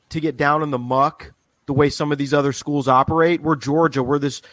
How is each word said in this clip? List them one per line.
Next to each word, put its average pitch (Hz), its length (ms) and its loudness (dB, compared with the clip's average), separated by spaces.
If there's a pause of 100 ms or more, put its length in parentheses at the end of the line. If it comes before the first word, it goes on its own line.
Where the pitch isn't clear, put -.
(120)
to 165 100 -6
get 143 180 -4
down 151 240 0
in 151 80 -4
the 131 80 -2
muck 131 540 -2 (340)
the 143 80 -4
way 143 160 4
some 147 200 -4
of 151 60 0
these 139 160 -4
other 143 220 2
schools 143 340 -4
operate. 160 540 2
We're 156 140 0
Georgia. 139 460 0
We're 135 160 0
this, 139 220 -4 (120)